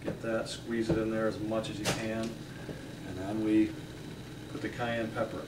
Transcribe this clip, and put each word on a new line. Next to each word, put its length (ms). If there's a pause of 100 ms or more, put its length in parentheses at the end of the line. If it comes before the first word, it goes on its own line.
Get 180
that, 260
squeeze 420
it 80
in 140
there 160
as 100
much 320
as 80
you 60
can, 440 (800)
and 100
then 260
we 260 (800)
put 100
the 80
cayenne 440
pepper. 360